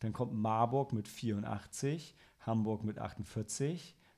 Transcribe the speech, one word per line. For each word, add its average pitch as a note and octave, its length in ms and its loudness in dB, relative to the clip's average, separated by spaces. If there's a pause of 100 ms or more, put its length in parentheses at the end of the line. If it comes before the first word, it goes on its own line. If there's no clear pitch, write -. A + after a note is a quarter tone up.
Dann A2 120 0
kommt B2 220 0
Marburg A2+ 580 4
mit G#2+ 160 0
vierundachtzig, A2+ 1040 -2 (260)
Hamburg A2 440 2
mit G#2+ 140 -2
achtundvierzig, A2+ 1000 -4 (200)